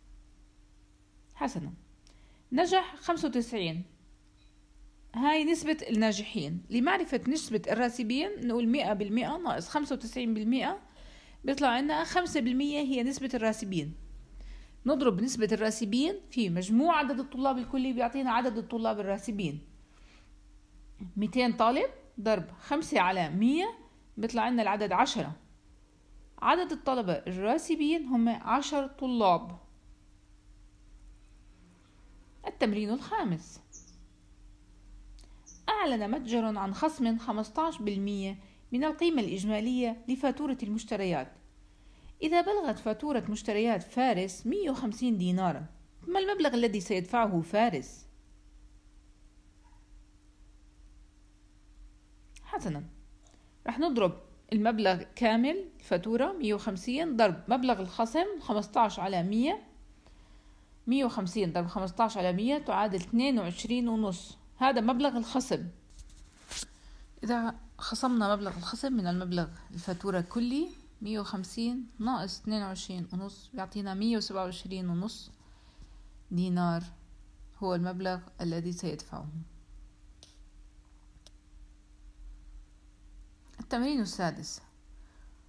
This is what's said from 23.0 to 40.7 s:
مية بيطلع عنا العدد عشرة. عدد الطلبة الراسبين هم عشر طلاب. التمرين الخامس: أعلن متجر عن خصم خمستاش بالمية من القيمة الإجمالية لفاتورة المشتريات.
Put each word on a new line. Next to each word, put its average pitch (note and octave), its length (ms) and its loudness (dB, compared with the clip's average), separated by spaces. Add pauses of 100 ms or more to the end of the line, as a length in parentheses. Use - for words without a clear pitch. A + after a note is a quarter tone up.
مية C#4 480 2 (400)
بيطلع A3+ 240 0
عنا A#3+ 200 2
العدد G#3 300 2
عشرة. F3+ 440 2 (1080)
عدد E4 300 4
الطلبة B3 420 0
الراسبين D4 920 0
هم A#3 240 4
عشر C4+ 580 0
طلاب. G#3 720 2 (3000)
التمرين G#3+ 420 0
الخامس: A3+ 720 -4 (2000)
أعلن C4+ 420 2
متجر A3+ 460 0
عن G3 160 -2
خصم A#3+ 440 2
خمستاش A3+ 600 -2
بالمية G3 600 -2 (320)
من B3 120 0
القيمة D#4 380 2
الإجمالية A3 840 0
لفاتورة C4 560 0
المشتريات. G3 680 -2 (880)